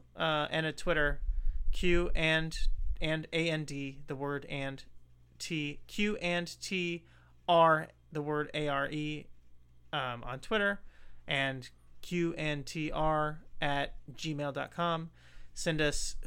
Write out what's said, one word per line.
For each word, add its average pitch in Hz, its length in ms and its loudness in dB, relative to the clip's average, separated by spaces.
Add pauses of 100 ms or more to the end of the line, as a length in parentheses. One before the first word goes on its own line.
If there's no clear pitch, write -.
(160)
uh, 151 340 0
and 160 160 0
a 151 60 -2
Twitter. 151 480 2 (520)
Q 175 420 6
and, 160 420 2 (440)
and 156 320 0
A 165 180 2
N 156 140 0
D, 139 420 -6
the 147 100 -6
word 143 320 -4
and, 139 340 -6 (560)
T, 147 480 -6
Q 208 300 0
and 175 300 -2 (160)
T 175 420 -4 (440)
R, 165 400 8 (220)
the 151 120 -4
word 147 320 -2
A 151 140 0
R 139 200 0
E, 151 380 -6 (680)
um, 123 320 -4
on 127 140 -6
Twitter, 202 420 0 (460)
and 135 420 -2 (320)
Q 170 380 -2
and 151 260 -2
T 156 260 -6
R 156 500 0 (200)
at 143 360 0 (180)
gmail 143 400 -4
dot 135 160 -6
com. 165 400 -2 (420)
Send 160 300 0
us - 320 2 (120)